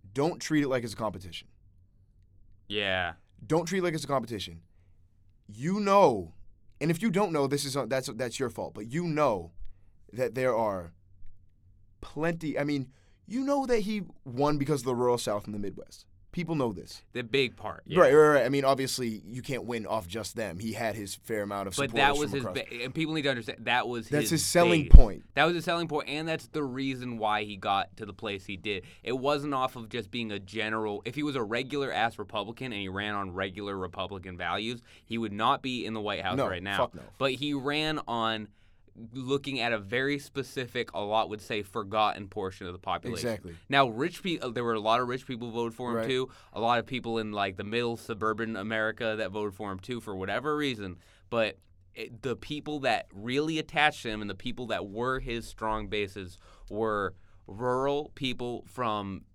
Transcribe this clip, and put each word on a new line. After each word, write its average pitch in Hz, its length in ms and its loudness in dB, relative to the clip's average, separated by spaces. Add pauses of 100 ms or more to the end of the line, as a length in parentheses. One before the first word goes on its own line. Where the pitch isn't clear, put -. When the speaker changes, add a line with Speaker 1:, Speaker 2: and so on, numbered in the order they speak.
(140)
Speaker 1:
don't 151 280 0
treat 151 220 2
it 143 40 0
like 127 160 2
it's 113 100 -6
a - 40 -10
competition." 95 500 -6 (1200)
Speaker 2:
Yeah. 95 460 0 (320)
Speaker 1:
Don't 160 200 2
treat 185 140 0
it 175 40 0
like 170 100 0
it's 156 100 -4
a 139 40 -10
competition. 113 540 -4 (880)
You 143 320 -2
know, 175 540 6 (460)
and 160 120 2
if 170 100 0
you 226 80 2
don't 196 220 2
know, 143 160 4
this 143 180 0
is, 135 100 -4 (120)
that's, 131 260 0
that's 117 260 -6
your 127 100 0
fault, 95 260 -8
but 110 160 -10
you 170 140 -2
know 131 460 2 (600)
that 113 220 -2
there 127 200 2
are 98 380 0 (1080)
plenty, 160 580 -2
I 143 40 0
mean, 143 280 -2 (360)
you 262 160 -4
know 277 220 2
that 233 160 2
he 208 220 -2 (200)
won 143 340 2
because 139 240 0
of 117 40 -8
the 127 100 2
rural 123 220 4
South 104 280 -2
and 107 100 -8
the 104 40 -6
Midwest. - 460 -10 (260)
People 170 220 -4
know 127 180 2
this. - 300 -12 (120)
Speaker 2:
The 123 100 -4
big 127 340 2
part, 104 300 -10
yeah. 175 120 4
Speaker 1:
Right, 139 140 10
right, 151 220 12
right. 123 100 6
I 127 40 0
mean, 139 140 2
obviously, 127 600 0
you 120 160 -10
can't 120 220 -6
win 113 240 -4
off 104 200 -2
just 104 280 -8
them. 95 240 -6
He 110 140 -4
had 110 220 -2
his 101 200 -8
fair 107 260 -4
amount 101 280 -4
of 92 60 -8
Speaker 2:
But 139 140 0
Speaker 1:
supporters 113 60 -8 (100)
Speaker 2:
that 143 140 6
was 147 100 -2
Speaker 1:
from - 80 -4
Speaker 2:
his 123 80 -2
Speaker 1:
across 92 100 -6 (140)
Speaker 2:
ba-, 120 140 -8
and 127 100 -8
people 160 220 -2
need 156 80 0
to 139 60 2
understand, 113 360 -4
that 120 220 2
was 117 220 -6
Speaker 1:
That's 147 200 2
Speaker 2:
his 160 120 2
Speaker 1:
his - 40 0
selling 175 380 6
Speaker 2:
base. 85 80 8
Speaker 1:
point. 107 320 12 (100)
Speaker 2:
That 143 120 6
was 175 100 2
his 165 100 -4
selling 170 220 -2
point, 143 200 -2
and 151 200 -6
that's 160 220 -4
the 156 140 -2
reason 127 540 -4
why 107 280 0
he 104 120 -10
got 98 400 0
to 110 80 -8
the 98 80 -12
place 101 320 -8
he 98 120 -8
did. 101 260 -4 (180)
It 117 160 -4
wasn't 143 380 0
off 131 200 -2
of 113 140 -12
just 107 220 -8
being 113 200 -6
a 101 60 -4
general. 107 680 -4
If 123 120 -8
he 147 80 -2
was 147 120 -2
a 127 60 0
regular-ass 117 800 -2
Republican 110 540 -6
and 101 80 -4
he 95 80 -4
ran 104 260 -4
on 98 160 -4
regular 98 440 -4
Republican 92 600 -8
values, 107 460 -2 (220)
he 113 120 -4
would 110 160 -2
not 131 300 2
be 123 200 -4
in 110 120 -4
the 107 60 -4
White 101 200 -2
House 92 160 0
Speaker 1:
No, 131 100 2
Speaker 2:
right 90 140 -4
now. 101 160 -2
Speaker 1:
fuck 123 160 0
no. 71 80 -14 (160)
Speaker 2:
But 135 140 0
he 143 240 -2
ran 147 520 -2
on 113 420 -2 (640)
looking 135 480 -2
at 117 100 2
a 113 60 2
very 131 420 0
specific, 131 760 -6
a 87 60 -4
lot 104 300 2
would 104 100 -6
say 107 240 -4
forgotten 104 640 0
portion 95 400 -6
of 90 60 -8
the 90 60 -12
population. 90 500 -4
Speaker 1:
Exactly. 90 260 -8 (140)
Speaker 2:
Now, 139 180 6
rich 139 340 -4
pe-, 170 180 -4
uh, 127 100 -6
there 120 160 -4
were 117 80 0
a 110 80 0
lot 110 180 4
of 127 80 0
rich 131 180 -6
people 120 260 -8
voted 117 220 -2
for 123 180 -6
him 117 60 0
Speaker 1:
Right. 113 120 0
Speaker 2:
too. 127 180 0 (240)
A - 80 -8
lot 117 200 2
of 113 60 -4
people 117 320 -4
in, 107 140 -4
like, 98 240 -2
the 101 80 -8
middle 117 320 -2
suburban 110 640 -2
America 110 600 -2
that 98 140 -4
voted 104 220 -4
for 101 180 -8
him 92 80 -8
too 120 220 -8
for 101 160 -8
whatever 120 400 -2
reason. 104 400 -4 (320)
But 113 300 0 (360)
it, 113 280 -12
the 120 120 -2
people 147 460 -8
that 117 320 2
really 139 440 -2
attached 151 460 2
to 120 60 -4
him 107 100 -4
and 104 100 -6
the 95 60 -6
people 120 320 -6
that 101 220 -4
were 127 320 -2
his 117 260 -6
strong 107 400 -4
bases 95 500 -6 (320)
were 104 440 0 (340)
rural 131 680 -2
people 123 520 -4
from 104 560 -4 (120)